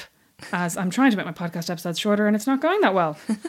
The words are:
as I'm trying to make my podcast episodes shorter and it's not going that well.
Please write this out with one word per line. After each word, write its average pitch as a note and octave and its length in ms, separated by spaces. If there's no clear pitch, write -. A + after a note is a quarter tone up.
as F3 260
I'm F#3 120
trying B3 220
to G3+ 60
make F3 80
my F3 80
podcast E3+ 360
episodes E3+ 300
shorter G#3 280
and G#3 80
it's G#3+ 120
not C4+ 140
going F#4 200
that G#3+ 120
well. E3 240